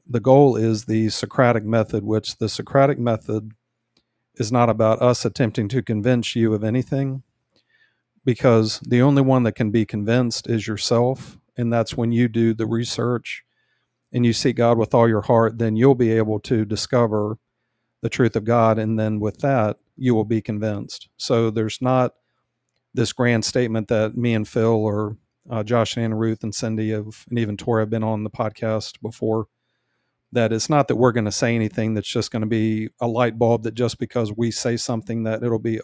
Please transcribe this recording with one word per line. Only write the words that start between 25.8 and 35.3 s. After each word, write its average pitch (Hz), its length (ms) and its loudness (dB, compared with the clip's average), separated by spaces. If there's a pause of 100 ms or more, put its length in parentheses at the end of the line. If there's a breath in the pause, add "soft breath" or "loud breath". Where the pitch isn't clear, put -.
and 120 80 -2
Anna 110 140 -2
Ruth 110 260 -2
and 107 100 -6
Cindy 110 380 -4
have, 107 380 -8
and 120 100 -2
even 107 160 -2
Tori 113 280 0
have 107 60 -4
been 110 140 -2
on 110 220 -4
the 107 40 -8
podcast 110 720 -6
before, 110 460 -4 (840)
that 113 200 0
it's 113 180 -2
not 147 200 2
that - 80 0
we're 120 160 4
gonna 107 180 -2
say 117 240 0
anything 110 380 -2
that's 104 160 -4
just 113 200 -4
gonna 110 160 -4
be 110 440 -2 (100)
a 120 80 -4
light 117 320 -2
bulb 117 240 2
that 113 100 -4
just 117 240 -2
because 113 380 -4
we 117 160 -2
say 120 240 -4
something 117 480 -6
that 110 200 -4